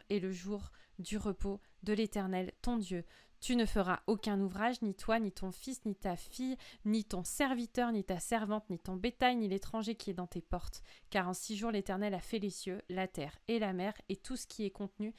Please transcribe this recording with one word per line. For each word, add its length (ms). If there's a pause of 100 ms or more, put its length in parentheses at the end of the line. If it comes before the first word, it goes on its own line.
est 100
le 120
jour 400 (280)
du 180
repos 420 (240)
de 100
l'Éternel, 680
ton 160
Dieu. 260 (380)
Tu 160
ne 80
feras 420
aucun 320
ouvrage, 420
ni 140
toi, 240
ni 120
ton 200
fils, 340
ni 80
ta 220
fille, 400 (300)
ni 180
ton 200
serviteur, 680
ni 140
ta 140
servante, 500
ni 100
ton 160
bétail, 400
ni 140
l'étranger 460
qui 140
est 60
dans 100
tes 160
portes. 400 (280)
Car 180
en 60
six 240
jours, 140
l'Éternel 420
a 60
fait 200
les 100
cieux, 400
la 200
terre 280 (120)
et 100
la 140
mer 200 (160)
et 60
tout 220
ce 100
qui 180
est 60
contenu, 480